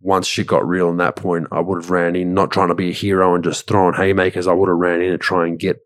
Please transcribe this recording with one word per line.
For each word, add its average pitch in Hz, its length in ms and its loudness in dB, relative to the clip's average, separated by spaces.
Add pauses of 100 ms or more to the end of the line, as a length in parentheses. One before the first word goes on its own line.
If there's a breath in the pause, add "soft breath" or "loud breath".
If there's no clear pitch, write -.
once 92 240 0
shit - 220 -4
got 69 200 0
real 87 220 0
in 85 80 -2
that 87 180 0
point, 85 360 -4
I - 80 -2
would 87 240 -4
have 87 80 -6
ran 87 240 0
in, 90 180 -2
not 95 160 2
trying 95 200 2
to 85 60 0
be 90 140 -2
a 87 40 -4
hero 92 420 2
and 87 80 0
just 80 240 -6
throwing 95 260 2
haymakers. 92 540 0
I 90 60 4
would 95 160 2
have 87 80 2
ran 87 240 0
in 92 100 0
and 82 100 -4
try 90 240 0
and 85 140 -4
get 95 260 -4